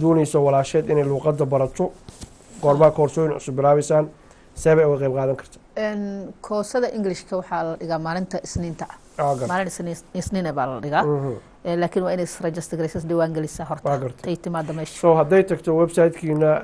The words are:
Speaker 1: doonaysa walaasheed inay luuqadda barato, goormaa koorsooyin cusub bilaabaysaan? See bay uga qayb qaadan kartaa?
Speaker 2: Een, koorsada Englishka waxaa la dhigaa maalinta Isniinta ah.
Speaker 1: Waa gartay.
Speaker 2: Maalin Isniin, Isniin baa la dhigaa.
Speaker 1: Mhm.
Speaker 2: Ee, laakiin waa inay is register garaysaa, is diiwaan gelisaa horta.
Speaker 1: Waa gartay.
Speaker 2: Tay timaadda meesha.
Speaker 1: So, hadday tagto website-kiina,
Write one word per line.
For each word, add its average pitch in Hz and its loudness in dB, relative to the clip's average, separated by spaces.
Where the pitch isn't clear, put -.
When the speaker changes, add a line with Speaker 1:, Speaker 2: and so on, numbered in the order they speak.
Speaker 1:
doonaysa 160 4
walaasheed 139 2
inay 147 4
luuqadda 139 0
barato, 135 0
goormaa 151 6
koorsooyin 156 0
cusub 143 -8
bilaabaysaan? 147 4
See 156 4
bay 160 6
uga 147 2
qayb 131 0
qaadan 135 0
kartaa? - -20
Speaker 2:
Een, 202 -6
koorsada 208 -2
Englishka 196 -4
waxaa 180 -4
la 165 -6
dhigaa 165 -4
maalinta 170 -4
Isniinta 170 -8
ah. - -20
Speaker 1:
Waa 143 0
gartay. 127 -4
Speaker 2:
Maalin 190 -2
Isniin, 170 -8
Isniin 180 -4
baa 135 -2
la 131 -6
dhigaa. 147 0
Speaker 1:
Mhm. 139 -2
Speaker 2:
Ee, 175 -2
laakiin 175 0
waa 175 -2
inay 180 -2
is - -10
register 165 -6
garaysaa, 160 -4
is 160 -10
diiwaan 165 0
gelisaa 156 -6
horta. 147 -6
Speaker 1:
Waa 143 0
gartay. 127 -8
Speaker 2:
Tay 175 -4
timaadda 165 -6
meesha. 156 -10
Speaker 1:
So, 170 6
hadday 160 6
tagto 170 -2
website-kiina, 165 2